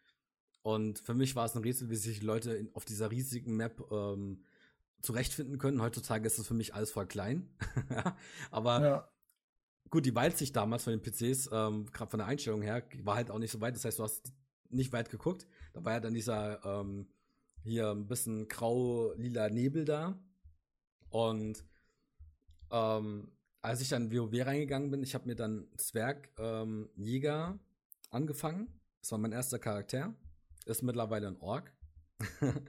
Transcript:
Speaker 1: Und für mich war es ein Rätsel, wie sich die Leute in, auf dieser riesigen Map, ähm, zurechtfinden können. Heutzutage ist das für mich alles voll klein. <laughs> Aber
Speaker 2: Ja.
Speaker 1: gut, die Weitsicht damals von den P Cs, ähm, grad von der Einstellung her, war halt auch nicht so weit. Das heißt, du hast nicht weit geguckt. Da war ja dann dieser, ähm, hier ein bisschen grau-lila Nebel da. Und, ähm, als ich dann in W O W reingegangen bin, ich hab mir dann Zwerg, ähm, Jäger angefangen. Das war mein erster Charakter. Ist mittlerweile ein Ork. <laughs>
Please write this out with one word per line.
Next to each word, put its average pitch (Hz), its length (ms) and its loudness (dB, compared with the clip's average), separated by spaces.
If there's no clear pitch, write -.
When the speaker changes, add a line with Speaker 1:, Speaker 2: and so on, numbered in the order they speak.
Speaker 1:
Und 107 360 0
für - 140 -4
mich 131 220 4
war 117 100 2
es 113 100 -2
ein 110 80 -2
Rätsel, 123 260 0
wie 113 60 -2
sich 104 240 -2
die 107 60 -2
Leute 113 280 0
in, 107 220 -4
auf - 80 -6
dieser 107 260 -2
riesigen 120 460 -2
Map, 113 340 -2
ähm, 101 540 -2
zurechtfinden 127 580 -2
können. 139 220 2
Heutzutage 113 460 0
ist 110 120 2
das 107 80 -4
für 117 80 0
mich 113 200 0
alles 107 160 -2
voll 101 140 -2
klein. 110 540 -2
<laughs> - 580 -2
Aber 120 300 4
Speaker 2:
Ja. 139 280 6
Speaker 1:
gut, 160 140 6
die 117 100 4
Weitsicht 139 400 4
damals 113 280 2
von 117 80 2
den 107 100 2
P 107 100 -6
Cs, 131 420 0
ähm, 107 400 2
grad - 180 -6
von 113 60 0
der 101 100 0
Einstellung 113 340 0
her, 113 220 0
war 104 120 2
halt 104 160 0
auch 107 80 -4
nicht 113 120 -2
so 110 100 -6
weit. 120 140 0
Das - 100 -4
heißt, 113 140 -2
du 113 40 -2
hast - 300 -4
nicht 131 220 0
weit 117 180 0
geguckt. 170 380 -4
Da 120 140 -8
war 113 80 2
ja 117 80 2
dann 113 120 0
dieser, 107 520 0
ähm, 98 420 -2
hier 110 300 2
ein 104 160 -2
bisschen 110 420 -2
grau-lila 117 1000 2
Nebel 139 360 2
da. 156 340 0
Und, 110 540 2
ähm, 107 600 0
als 120 180 0
ich - 100 -2
dann 117 160 2
in 107 60 -2
W 120 80 4
O 110 120 0
W 120 100 2
reingegangen 139 500 0
bin, 139 120 0
ich 135 120 -2
hab 127 100 -6
mir 120 100 -2
dann 110 420 -2
Zwerg, 120 600 -2
ähm, 110 580 -2
Jäger 147 640 0
angefangen. 160 720 -2
Das - 120 -8
war 110 80 0
mein 110 120 2
erster 123 280 -2
Charakter. 127 540 -2
Ist 117 180 -2
mittlerweile 110 440 0
ein 95 120 -6
Ork. 110 320 -4
<laughs> 135 500 0